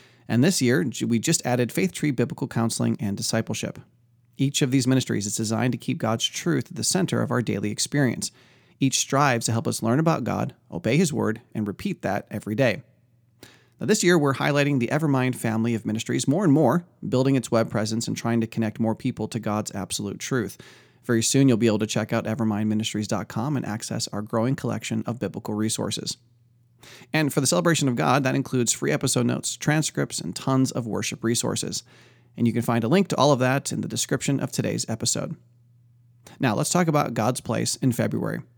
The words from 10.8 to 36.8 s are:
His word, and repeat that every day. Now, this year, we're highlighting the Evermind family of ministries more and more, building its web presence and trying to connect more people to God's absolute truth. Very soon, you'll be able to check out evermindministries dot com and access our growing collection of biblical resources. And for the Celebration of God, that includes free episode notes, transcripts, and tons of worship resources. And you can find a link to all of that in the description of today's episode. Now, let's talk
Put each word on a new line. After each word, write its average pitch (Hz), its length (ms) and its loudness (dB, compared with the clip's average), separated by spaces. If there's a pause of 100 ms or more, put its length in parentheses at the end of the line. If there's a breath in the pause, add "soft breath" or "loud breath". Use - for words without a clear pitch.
His 175 160 4
word, 110 300 -2 (120)
and 107 140 -2
repeat 175 320 -6
that 98 300 -2
every 107 240 -6
day. 117 280 2 (960 loud breath)
Now, 113 80 -6
this 214 160 2
year, 175 160 6
we're 143 160 2
highlighting 143 440 2
the 117 100 0
Evermind 135 460 2
family 113 400 0
of 107 100 -4
ministries 117 440 -2
more 175 160 2
and 151 100 6
more, 156 320 4 (200)
building 131 280 2
its 127 160 -2
web 113 200 2
presence 110 380 -2
and 110 80 -4
trying 117 240 0
to 113 60 0
connect 110 340 -4
more 110 140 2
people 107 340 -4
to 120 100 -6
God's 107 360 -4
absolute 98 440 -6
truth. 113 380 -4 (480 loud breath)
Very 113 180 2
soon, 135 240 4
you'll 120 120 6
be 117 80 4
able 107 120 4
to 107 80 0
check 107 240 -2
out 117 140 0
evermindministries 107 840 -2
dot 101 200 -4
com 131 300 -2
and - 80 -4
access 113 420 -6
our 104 140 -6
growing 117 320 0
collection 110 520 -4
of 117 120 -6
biblical 104 360 -6
resources. 110 640 -4 (960 loud breath)
And 156 180 2
for 147 120 0
the 131 40 2
Celebration 165 420 2
of 120 80 0
God, 143 280 2
that 131 100 2
includes 127 380 0
free 143 200 0
episode 131 340 0
notes, 123 300 -2
transcripts, 147 600 -2
and - 160 -8
tons 131 380 0
of 120 140 -4
worship 107 380 -4
resources. 113 580 -2 (540 soft breath)
And 117 100 2
you 113 60 4
can 117 100 0
find 117 220 0
a 110 40 -2
link 185 200 4
to - 80 -2
all 143 160 6
of 120 80 4
that 131 320 0
in 110 80 -4
the - 80 -4
description 135 520 -2
of 131 120 -4
today's 110 360 -2
episode. - 480 -4 (1000 loud breath)
Now, 117 160 2
let's 151 160 0
talk 175 160 4